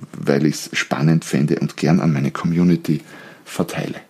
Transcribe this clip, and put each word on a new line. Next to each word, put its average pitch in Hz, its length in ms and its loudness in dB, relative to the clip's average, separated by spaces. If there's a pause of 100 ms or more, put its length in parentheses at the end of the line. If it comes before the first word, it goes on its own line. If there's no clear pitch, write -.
(120)
weil 71 340 0
ich's - 280 -2
spannend 80 500 2
fände 73 360 0
und - 180 -4
gern - 220 2
an 82 120 2
meine 69 200 0
Community 85 720 2 (440)
verteile. - 640 -6